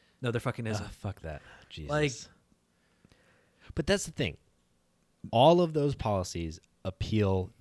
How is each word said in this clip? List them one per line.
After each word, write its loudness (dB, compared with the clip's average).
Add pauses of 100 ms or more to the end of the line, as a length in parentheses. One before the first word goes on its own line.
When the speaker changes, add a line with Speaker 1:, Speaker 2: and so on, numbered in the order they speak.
(220)
Speaker 1:
No, 0
they're 0
fucking -4
isn't. -2
Speaker 2:
Ugh, -12
fuck -10
that. -10 (280)
Jesus. -12
Speaker 1:
Like 2 (1600)
Speaker 2:
But -2
that's 2
the -10
thing. -4 (960)
All 8
of 0
those 0
policies -2 (260)
appeal 0